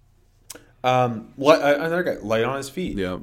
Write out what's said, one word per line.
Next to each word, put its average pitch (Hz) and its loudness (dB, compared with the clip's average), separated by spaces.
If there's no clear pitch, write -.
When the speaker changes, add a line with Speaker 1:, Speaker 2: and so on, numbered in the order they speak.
Speaker 1:
Um, 123 0
li-, 139 6
uh, 143 4
another 165 -2
guy, 127 -4
light 110 0
on 131 -2
his 135 -8
feet. 180 -6
Speaker 2:
Yeah. 92 -4